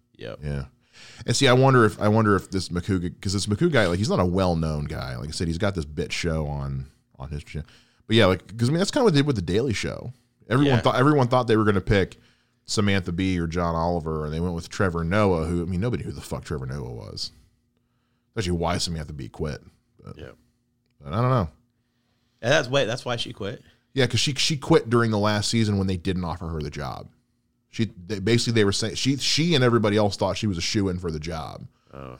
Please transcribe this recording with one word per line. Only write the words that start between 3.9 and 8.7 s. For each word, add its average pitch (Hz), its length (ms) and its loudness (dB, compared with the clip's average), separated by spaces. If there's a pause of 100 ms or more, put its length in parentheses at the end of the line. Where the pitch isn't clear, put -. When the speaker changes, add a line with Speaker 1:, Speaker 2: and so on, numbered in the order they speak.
Speaker 2:
he's 117 100 0
not 190 100 2
a 90 60 4
well-known 82 600 0
guy. 65 300 -8
Like 69 140 -8
I - 20 -8
said, 85 160 -4
he's 82 100 -2
got 92 180 0
this 78 100 -4
bit 76 260 -6
show 80 360 -2
on, 69 400 -6 (300)
on 67 120 -12
History 73 320 -12
Channel. - 80 -14 (380)
But 110 100 2
yeah, 107 80 8
like, 92 320 0
'cause 117 100 2
I 135 40 0